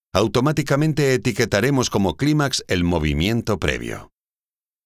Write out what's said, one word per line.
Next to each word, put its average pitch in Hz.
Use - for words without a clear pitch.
automáticamente 139
etiquetaremos 120
como 95
clímax 147
el 92
movimiento 87
previo. 58